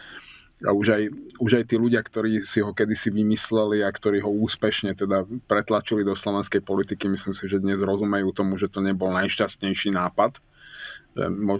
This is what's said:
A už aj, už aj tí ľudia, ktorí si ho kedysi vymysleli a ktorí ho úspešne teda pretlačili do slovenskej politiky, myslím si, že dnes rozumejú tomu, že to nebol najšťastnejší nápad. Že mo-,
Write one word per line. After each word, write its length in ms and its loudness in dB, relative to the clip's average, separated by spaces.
A 80 0
už 240 4
aj, 80 2
už 160 6
aj 80 0
tí 80 0
ľudia, 240 4
ktorí 480 -2
si 160 2
ho 80 -2
kedysi 400 0
vymysleli 720 2
a 80 0
ktorí 320 0
ho 80 -2
úspešne 640 0
teda 320 0
pretlačili 560 2
do 80 2
slovenskej 480 -2
politiky, 480 -2
myslím 240 -2
si, 160 -8
že 80 2
dnes 240 0
rozumejú 480 0
tomu, 240 0
že 160 -2
to 80 -6
nebol 320 0
najšťastnejší 800 0
nápad. 480 0
Že 160 -2
mo-, 260 0